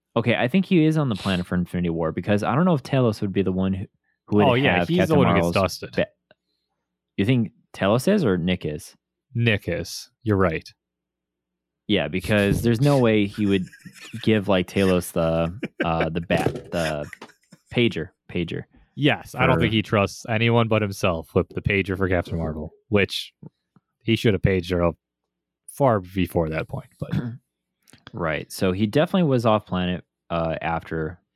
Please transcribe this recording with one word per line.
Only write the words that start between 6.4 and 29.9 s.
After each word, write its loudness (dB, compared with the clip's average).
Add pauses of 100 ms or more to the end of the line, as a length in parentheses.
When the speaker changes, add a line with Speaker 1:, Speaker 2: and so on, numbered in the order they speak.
Speaker 1:
you 0
think 2 (220)
Talos 2
is 2
or 2
Nick -2
is? -10 (380)
Speaker 2:
Nick 0
is. -8 (140)
You're 2
right. 0 (1200)
Speaker 1:
Yeah, 0
because 0
there's 0
no 4
way 2
he -4
would 2 (280)
Speaker 3:
<laughs> -16
Speaker 1:
give, 2
like, 2
Talos 0
the, -2 (300)
uh, -2
the -4
bat, -4
the -4 (680)
pager, 0 (220)
pager. -6 (320)
Speaker 2:
Yes, -2
I 0
don't 2
Speaker 1:
For 0
Speaker 2:
think 2
he 2
trusts -2
anyone 2
but 2
himself -4
with 2
the -8
pager -2
for 0
Captain -2
Marvel, -6 (160)
which -2 (680)
he 0
should 2
have -4
paged 0
her 0
up 2 (720)
far 2
before -2
that -6
point. -12 (120)
But -10
Speaker 1:
<clears throat> -12
Right. -6
So -2
he 0
definitely 0
was 0
off 2
planet, -4 (240)